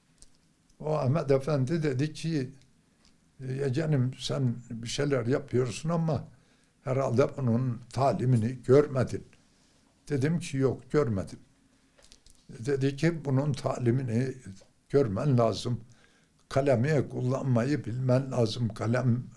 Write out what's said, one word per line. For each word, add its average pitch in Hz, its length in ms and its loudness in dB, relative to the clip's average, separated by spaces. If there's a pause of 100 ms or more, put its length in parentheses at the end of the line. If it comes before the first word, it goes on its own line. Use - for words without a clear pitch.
(800)
o 151 140 -2
Ahmet 143 360 0
Efendi 139 520 2
dedi 147 300 -2
ki, 151 400 -4 (960)
"E, 135 240 -4
canım, 135 460 0
sen 135 360 -2 (160)
bir 117 180 -10
şeyler 139 380 0
yapıyorsun 127 600 -2
ama 165 400 -2 (560)
herhalde 131 420 2 (100)
bunun 123 440 0 (120)
talimini 127 720 2
görmedin." 131 600 4 (840)
Dedim 147 300 0
ki, - 180 -6
"Yok, 131 340 0
görmedim." 113 480 0 (1200)
Dedi 135 380 -2
ki, 160 280 -2
"Bunun 139 280 0
talimini 127 840 0 (540)
görmen 131 500 2
lazım. 113 420 0 (680)
Kalemi 139 600 2
kullanmayı 127 760 0
bilmen 127 480 0
lazım. 120 360 0
Kalem, 120 560 0 (120)